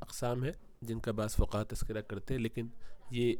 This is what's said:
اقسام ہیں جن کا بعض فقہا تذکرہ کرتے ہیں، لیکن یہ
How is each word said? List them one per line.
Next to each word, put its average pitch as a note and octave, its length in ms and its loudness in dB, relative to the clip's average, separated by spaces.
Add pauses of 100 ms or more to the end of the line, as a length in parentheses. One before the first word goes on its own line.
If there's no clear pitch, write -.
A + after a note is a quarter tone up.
اقسام B2 440 0
ہیں D3+ 80 0 (300)
جن A2+ 180 -2
کا A2+ 120 0
بعض G#2+ 220 0
فقہا G#2 340 4
تذکرہ G#2+ 320 -2
کرتے G#2+ 340 -4
ہیں، B2+ 60 2
لیکن A#2 260 0 (440)
یہ A#2+ 280 4